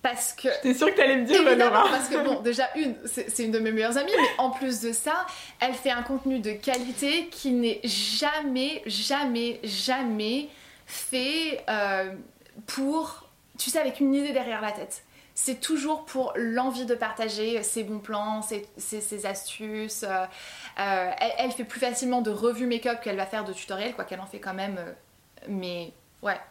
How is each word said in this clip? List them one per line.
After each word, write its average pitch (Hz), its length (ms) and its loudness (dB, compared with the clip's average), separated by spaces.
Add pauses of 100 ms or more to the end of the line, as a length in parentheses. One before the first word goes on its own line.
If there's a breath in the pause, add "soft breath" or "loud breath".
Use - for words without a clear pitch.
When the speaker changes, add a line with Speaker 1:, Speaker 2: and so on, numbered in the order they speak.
Speaker 1:
Parce 240 300 0
que - 160 -2 (140)
Speaker 2:
J'étais 254 120 4
sûre 311 160 6
que 392 60 0
t'allais 269 220 8
me 240 80 2
dire, 302 140 4
Speaker 1:
Évidemment, 240 420 8
Speaker 2:
Laura. 392 80 8
Speaker 1:
parce 262 180 2
que 302 160 2
bon, 277 160 2
déjà, 240 360 2
une, 285 180 0 (120)
c'est, - 240 -6
c'est 240 140 0
une 220 60 0
de 220 80 2
mes 220 140 2
meilleures 226 260 2
amies, 320 180 0
mais 494 120 6 (100)
en 262 120 4
plus 254 300 -2
de 233 120 -2
ça, 320 340 0 (340 loud breath)
elle 254 140 2
fait 269 160 0
un 240 120 0
contenu 262 380 -2
de 214 120 -2
qualité 254 760 -2
qui - 240 -4
n'est 240 320 2
jamais, 285 1000 0
jamais, 233 760 0
jamais 233 840 -2 (380 loud breath)
fait, 285 800 -2
euh, 196 440 0 (540)
pour, 285 640 -2 (300)
tu - 100 -2
sais, 320 100 2
avec 277 220 0
une 269 140 6
idée 285 180 2
derrière 240 300 0
la 208 100 -2
tête. - 300 -10 (320 soft breath)
C'est - 260 -2
toujours 311 460 -2
pour 262 280 -2
l'envie 240 520 0
de 233 80 2
partager 220 680 -2
ses 214 220 -2
bons 214 140 -6
plans, 214 420 -4
ses, 208 260 -6 (120)
ses, 214 240 -6
ses 208 240 -4
astuces. 214 840 -6
Euh, 185 160 0 (560 loud breath)
euh, 190 300 2 (100)
elle, 233 180 2
elle 247 140 2
fait 240 120 -4
plus - 140 -10
facilement 247 440 2
de 214 80 2
revues 226 360 2
make-up 233 360 0
qu'elle 202 140 -2
va 196 100 -2
faire 214 180 -4
de 190 80 -8
tutoriels, 202 420 -6
quoi - 100 -6
qu'elle 185 160 -10
en 196 60 -12
fait 202 140 -14
quand 190 140 -6
même. 196 240 -4
Euh, 175 140 -8 (540)
mais 180 460 -6 (300)
ouais 202 180 -2 (100)